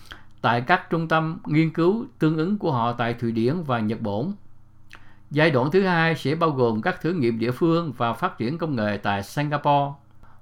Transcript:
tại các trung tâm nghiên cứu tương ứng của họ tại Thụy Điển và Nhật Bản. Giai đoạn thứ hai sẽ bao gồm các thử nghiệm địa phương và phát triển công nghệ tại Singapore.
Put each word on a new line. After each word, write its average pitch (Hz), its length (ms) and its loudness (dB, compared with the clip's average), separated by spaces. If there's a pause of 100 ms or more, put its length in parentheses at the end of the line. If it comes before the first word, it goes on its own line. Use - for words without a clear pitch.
(420)
tại 120 200 2
các 175 280 0
trung 165 180 -2
tâm 160 380 0
nghiên 160 240 4
cứu 180 360 2 (140)
tương 160 180 2
ứng 180 200 0
của 185 140 -2
họ 117 220 0
tại 117 200 -2
Thụy 117 180 -2
Điển 123 320 0
và 127 160 -2
Nhật 110 220 -2
Bản. 113 320 -4 (1000)
Giai 156 200 4
đoạn 135 200 2
thứ 190 120 4
hai 165 320 2
sẽ 139 200 -2
bao 165 140 2
gồm 120 320 2
các - 200 -2
thử 160 120 0
nghiệm 120 260 0
địa 117 120 0
phương 165 460 0
và 117 160 0
phát 180 240 -4
triển 127 200 -2
công 160 180 -4
nghệ 104 220 0
tại 101 260 -2
Singapore. 143 680 0 (480)